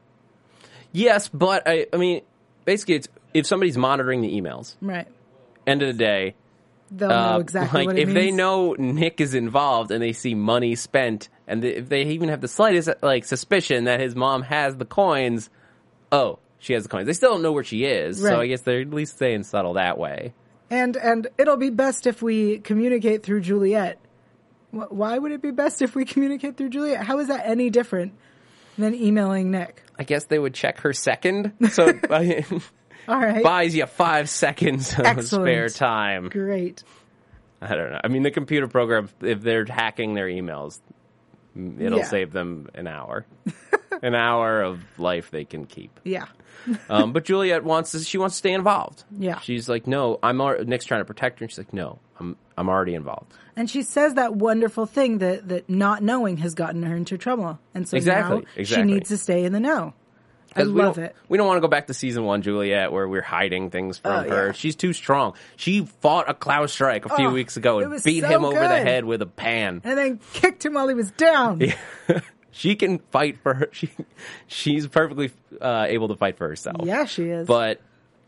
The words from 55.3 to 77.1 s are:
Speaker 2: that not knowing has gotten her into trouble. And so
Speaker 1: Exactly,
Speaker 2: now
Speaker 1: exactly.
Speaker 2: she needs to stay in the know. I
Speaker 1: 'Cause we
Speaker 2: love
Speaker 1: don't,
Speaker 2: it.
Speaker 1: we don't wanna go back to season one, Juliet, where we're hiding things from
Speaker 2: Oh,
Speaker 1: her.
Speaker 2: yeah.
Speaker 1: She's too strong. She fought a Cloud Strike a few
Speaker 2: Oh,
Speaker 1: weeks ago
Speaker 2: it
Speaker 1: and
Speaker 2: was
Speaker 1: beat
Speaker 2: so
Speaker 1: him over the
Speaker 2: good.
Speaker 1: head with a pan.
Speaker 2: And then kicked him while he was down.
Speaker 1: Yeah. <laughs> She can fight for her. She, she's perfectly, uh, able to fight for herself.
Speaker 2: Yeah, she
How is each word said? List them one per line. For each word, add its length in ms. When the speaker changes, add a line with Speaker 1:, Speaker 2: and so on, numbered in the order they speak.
Speaker 2:
that 200
not 360
knowing 320
has 180
gotten 300
her 100
into 240
trouble. 400
And 140
so 80
Speaker 1:
Exactly, 440
Speaker 2:
now 40
Speaker 1:
exactly. 340
Speaker 2:
she 60
needs 140
to 80
stay 280
in 80
the 60
know. 360
I 60
Speaker 1:
'Cause 80
we 120
Speaker 2:
love 140
Speaker 1:
don't, 120
Speaker 2:
it. 100
Speaker 1:
we 100
don't 100
wanna 120
go 80
back 200
to 60
season 280
one, 200
Juliet, 500
where 160
we're 120
hiding 500
things 280
from 140
Speaker 2:
Oh, 40
Speaker 1:
her. 180
Speaker 2:
yeah. 40
Speaker 1:
She's 240
too 160
strong. 420
She 300
fought 440
a 40
Cloud 360
Strike 340
a 120
few 120
Speaker 2:
Oh, 40
Speaker 1:
weeks 240
ago 240
Speaker 2:
it 40
Speaker 1:
and 80
Speaker 2:
was 120
Speaker 1:
beat 160
Speaker 2:
so 80
Speaker 1:
him 160
over 160
the 80
Speaker 2:
good. 180
Speaker 1:
head 180
with 180
a 40
pan. 560
Speaker 2:
And 160
then 220
kicked 300
him 100
while 120
he 80
was 160
down. 520
Speaker 1:
Yeah. 120
<laughs> 140
She 240
can 240
fight 320
for 100
her. 160
She, 180
she's 400
perfectly, 420
uh, 260
able 220
to 80
fight 220
for 100
herself. 340
Speaker 2:
Yeah, 220
she 200